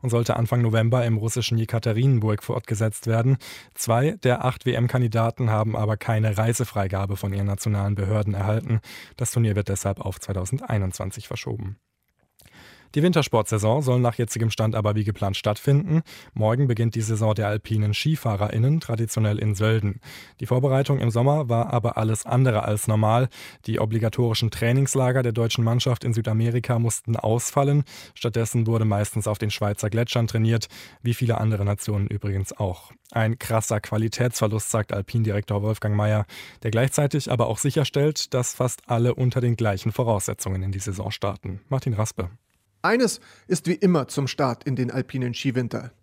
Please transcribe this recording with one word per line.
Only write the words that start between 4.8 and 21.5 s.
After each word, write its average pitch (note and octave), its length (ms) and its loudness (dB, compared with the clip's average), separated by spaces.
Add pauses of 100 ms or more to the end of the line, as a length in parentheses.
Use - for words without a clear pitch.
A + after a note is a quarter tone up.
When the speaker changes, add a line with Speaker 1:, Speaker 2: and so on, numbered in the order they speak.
Speaker 1:
haben A2 260 0
aber G#2+ 220 0
keine G#2+ 400 0
Reisefreigabe G2+ 800 0
von G2 180 -4
ihren G2 120 0
nationalen G2+ 500 0
Behörden G2+ 360 0
erhalten. G#2+ 480 0 (380)
Das B2 140 -4
Turnier A2 240 2
wird G#2 120 -2
deshalb G2 320 -2
auf - 200 -6
zweitausendeinundzwanzig G2 1080 -4
verschoben. G#2 480 -8 (1200)
Die D3 80 4
Wintersportsaison A#2+ 800 2
soll B2+ 180 2
nach A#2+ 160 2
jetzigem A2+ 340 -2
Stand A2 240 0
aber G#2 220 0
wie G#2+ 80 0
geplant G2 320 -2
stattfinden. D3+ 680 2 (320)
Morgen A#2 320 2
beginnt A#2 300 0
die A2+ 60 -2
Saison G#2+ 340 2
der G#2+ 100 0
alpinen G#2+ 480 0
SkifahrerInnen A#2+ 840 0
traditionell A2 580 -2
in G#2+ 160 0
Sölden. G#2 460 0 (400)
Die A#2+ 60 -8
Vorbereitung C3+ 520 2
im A#2 140 0
Sommer C3+ 360 2
war A#2 240 0